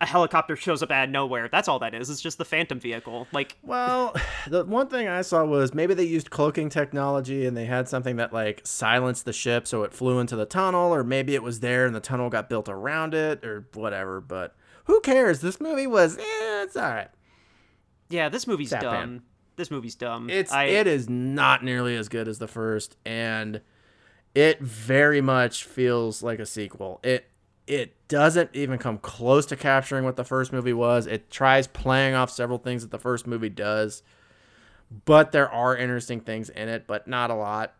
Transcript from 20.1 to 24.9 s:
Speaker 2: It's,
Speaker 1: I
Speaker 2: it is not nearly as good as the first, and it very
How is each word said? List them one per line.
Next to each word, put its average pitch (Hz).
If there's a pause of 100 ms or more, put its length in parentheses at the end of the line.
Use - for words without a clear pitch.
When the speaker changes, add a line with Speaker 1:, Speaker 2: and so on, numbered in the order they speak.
Speaker 2:
It's, 190
Speaker 1:
I 139
Speaker 2:
it 196
is 139
not 131
nearly 123
as 110
good 113
as 110
the 113
first, 110
and 110 (720)
it 156
very 135